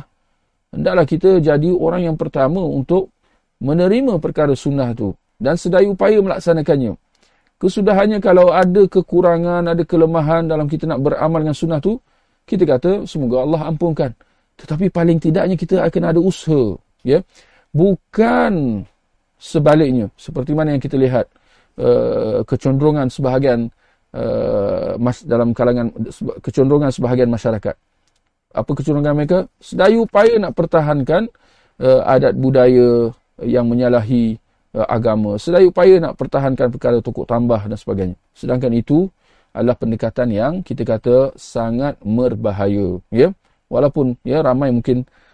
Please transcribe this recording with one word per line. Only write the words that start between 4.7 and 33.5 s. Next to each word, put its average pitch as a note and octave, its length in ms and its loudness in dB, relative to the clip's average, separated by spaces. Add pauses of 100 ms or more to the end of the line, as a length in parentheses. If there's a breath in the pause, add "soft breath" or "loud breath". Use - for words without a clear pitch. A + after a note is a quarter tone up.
tu G#2+ 160 -6 (320)
dan D#3+ 160 0
sedaya F#3+ 320 2
upaya G3+ 320 2
melaksanakannya. D#3 720 -2 (640)
Kesudahannya G3+ 640 0
kalau F3+ 320 6
ada F#3 320 4
kekurangan, F3 800 0
ada E3+ 160 0
kelemahan E3 640 2
dalam D3+ 240 -2
kita D#3 160 -6
nak C3+ 160 -4
beramal D#3 400 0
dengan D3+ 120 -2
sunnah D#3+ 280 -4
tu, A3 160 -2 (460)
kita G3 160 -2
kata, E3+ 480 0
"Semoga B2+ 320 -2
Allah D3+ 320 -2
ampunkan." D3+ 400 -4 (400)
Tetapi E3+ 400 -4
paling E3+ 240 2
tidaknya E3+ 400 0
kita F3+ 240 -2
akan E3+ 220 -2 (100)
ada E3+ 80 2
usaha, D3+ 560 0 (240)
ya. C3+ 160 2 (560 soft breath)
Bukan F#3+ 1120 0 (560)
sebaliknya, D3 720 0
seperti C#3+ 400 -8
mana D3+ 240 -2
yang B2+ 60 -6
kita C#3+ 100 -8
lihat, B2+ 320 0 (560)
eh, A2 640 0
kecenderungan C#3 640 0
sebahagian, B2+ 640 -2 (400)
eh, G#2 880 -4
mas-, A#2+ 240 -4
dalam A#2 320 0
kalangan, A#2+ 320 0 (240)
seba-, - 240 -10
kecenderungan C#3 560 0
sebahagian B2 400 0
masyarakat. A2+ 420 -4 (800)
Apa - 240 -4
kecenderungan D3 400 0
mereka? D#3 400 -2
Sedaya - 400 2
upaya A3+ 400 2
nak F3+ 160 -4
pertahankan, D#3 720 0 (560)
eh, B2+ 240 4
adat C3 320 2
budaya B2 720 4 (320)
yang A#2+ 240 0